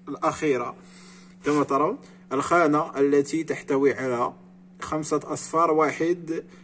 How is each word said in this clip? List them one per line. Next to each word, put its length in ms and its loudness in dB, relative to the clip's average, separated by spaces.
الأخيرة 680 -2
كما 200 2
ترون، 340 0
الخانة 680 2
التي 460 2
تحتوي 500 0
على 380 -2
خمسة 440 -4
أصفار 460 0
واحد 720 0